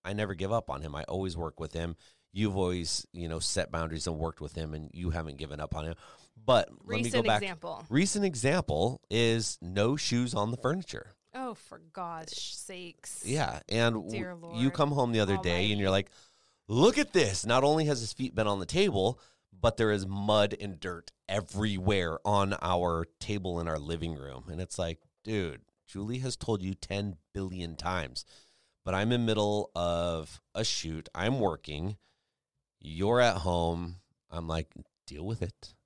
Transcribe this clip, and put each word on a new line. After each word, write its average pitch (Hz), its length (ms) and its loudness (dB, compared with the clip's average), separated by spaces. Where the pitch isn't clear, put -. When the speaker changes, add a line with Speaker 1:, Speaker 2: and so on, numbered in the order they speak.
Speaker 1:
I 98 100 -6
never 104 220 -2
give 95 160 -2
up 113 180 0
on 69 120 -6
him. 76 140 -8
I - 80 -4
always 92 320 -4
work 80 240 -6
with 80 140 -8
him. 85 220 -4
You've 101 260 0
always, 90 560 0
you 85 140 -6
know, 80 120 -4
set - 320 -2
boundaries 80 360 -4
and 80 120 -4
worked 80 220 -4
with 78 120 -10
him, 78 200 -6
and 78 200 -10
you 90 160 -4
haven't 80 280 -4
given 73 220 -10
up 76 160 -6
on 78 100 -6
him. 82 100 -6
But 120 240 6
let - 160 -4
me 120 80 -2
go - 100 2
Speaker 2:
Recent - 80 2
Speaker 1:
back. - 140 4
Speaker 2:
example. 170 480 -8
Speaker 1:
Recent 196 360 2
example 127 840 2
is 113 520 2
no 101 340 2
shoes 120 400 0
on 107 160 2
the 120 60 -6
furniture. - 560 -4
Speaker 2:
Oh, 254 220 -8
for - 240 -20
God's 170 460 -8
sakes. - 840 -10
Speaker 1:
Yeah, 120 340 0
and 117 260 4
w-, 98 160 -6
Speaker 2:
Dear - 200 -6
Speaker 1:
you 113 100 -2
Speaker 2:
Lord 135 100 4
Speaker 1:
come 147 180 2
home 131 220 2
the 110 80 4
other 98 160 4
day, 90 260 2
and - 80 -
Speaker 2:
Almighty. 104 100 0
Speaker 1:
you're 98 100 4
like, 95 200 2
"Look 147 300 6
at 294 160 0
this. 113 320 2
Not 123 180 6
only 151 220 6
has 143 160 2
his 113 120 -6
feet 127 220 -6
been 107 120 2
on 101 120 2
the 92 60 -4
table, 139 540 2
but 117 200 2
there 110 140 4
is 98 140 2
mud 101 540 4
and 98 200 -8
dirt 87 320 -10
everywhere 98 960 0
on 101 360 4
our 87 440 2
table 92 420 -4
in 82 80 -2
our 78 100 0
living 80 360 -4
room." 67 340 -12
And 82 120 -8
it's - 160 -8
like, 82 220 -4
"Dude, 95 380 -2
Julie 107 320 -6
has 127 160 -4
told 107 260 -2
you 92 120 -2
ten 101 420 -4
billion 90 440 -6
times, 87 480 -4
but 92 100 -2
I'm 101 200 2
in 120 120 2
middle 104 480 2
of 85 680 -2
a 104 120 -2
shoot. 80 500 -4
I'm 117 240 0
working. 85 580 -2
You're 95 420 2
at 113 160 6
home." 85 600 0
I'm 82 180 -8
like, 80 200 -2
"Deal 73 180 -12
with 113 160 -6
it. - 320 -8